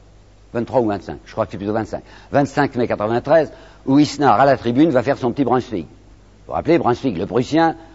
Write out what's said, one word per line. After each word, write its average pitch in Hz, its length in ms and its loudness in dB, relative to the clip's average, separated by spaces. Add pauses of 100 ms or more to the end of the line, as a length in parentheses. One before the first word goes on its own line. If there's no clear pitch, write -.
(520)
vingt-trois 117 300 -2
ou 113 60 0
vingt-cinq, 95 380 -6
je - 60 -20
crois 110 140 -4
que - 60 -14
c'est 104 60 -12
plutôt 101 160 -4
vingt-cinq, 107 280 -6 (300)
vingt-cinq 135 440 0
mai 120 120 -2
quatre-vingt-treize, 120 680 0 (320)
où 135 140 4
Isnard, 131 420 4
à 139 40 6
la 135 120 4
tribune, 127 320 2
va 123 140 2
faire 131 140 -2
son 120 140 -2
petit 131 140 -2
Brunswick. 110 400 -2
Vous - 640 -20
vous 64 60 -10
rappelez, 131 260 2
Brunswick, - 380 -2
le 101 100 -4
Prussien, 151 480 0 (200)